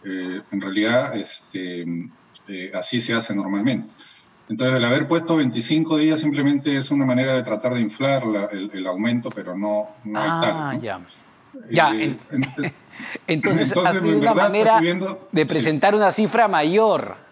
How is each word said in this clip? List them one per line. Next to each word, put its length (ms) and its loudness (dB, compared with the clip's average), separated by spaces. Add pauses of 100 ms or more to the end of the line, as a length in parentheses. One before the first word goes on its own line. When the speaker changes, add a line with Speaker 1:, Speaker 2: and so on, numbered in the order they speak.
Speaker 1:
Eh, 360 -8 (120)
en 80 -4
realidad, 560 0
este, 680 -10 (640)
eh, 240 -12
así 280 -4
se 120 -4
hace 220 -4
normalmente. 580 -2 (560)
Entonces, 280 0
el 80 2
haber 220 2
puesto 300 2
veinticinco 640 0
días 220 2
simplemente 560 0
es 160 -4
una 120 2
manera 300 2
de 80 0
tratar 320 -2
de 60 0
inflar 440 0
la, 200 0
el, 280 -8
el 140 -6
aumento, 420 -2
pero 300 -10
no, 300 -2 (160)
no 140 -6
hay 120 -2
Speaker 2:
Ah, 100 -2
Speaker 1:
tal, 360 -2
¿no? 60 -6
Speaker 2:
ya. 180 -8 (720)
Ya, 240 4
Speaker 1:
Eh, 240 -2 (120)
Speaker 2:
en-, 120 -2
Speaker 1:
ent-, 300 -6 (240)
Speaker 2:
<laughs> 300 -14
entonces, 420 0
Speaker 1:
entonces, 80 0
Speaker 2:
ha 160 4
sido 220 2
Speaker 1:
en 60 4
Speaker 2:
una 120 4
Speaker 1:
verdad 40 4
está 120 4
Speaker 2:
manera 300 4
Speaker 1:
subiendo, 520 -2
Speaker 2:
de 120 2
Speaker 1:
sí. 40 4
Speaker 2:
presentar 480 2
una 160 4
cifra 380 2
mayor. 680 2 (160)